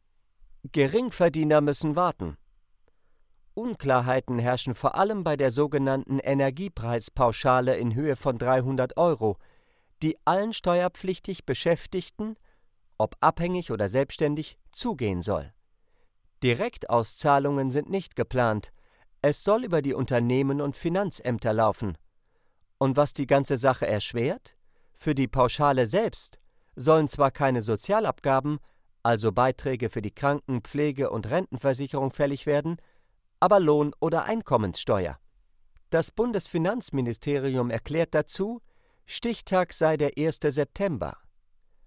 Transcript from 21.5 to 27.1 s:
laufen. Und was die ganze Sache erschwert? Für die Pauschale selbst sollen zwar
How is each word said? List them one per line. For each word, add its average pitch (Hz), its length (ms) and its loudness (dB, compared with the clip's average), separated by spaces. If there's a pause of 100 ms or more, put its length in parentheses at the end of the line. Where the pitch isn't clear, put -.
laufen. 107 460 0 (800)
Und 135 180 0
was 143 180 2
die 139 120 -4
ganze 139 320 2
Sache 127 300 0
erschwert? 117 680 -4 (380)
Für 151 220 -2
die 131 120 0
Pauschale 127 600 2
selbst 190 500 -4 (380)
sollen 156 320 4
zwar 135 240 2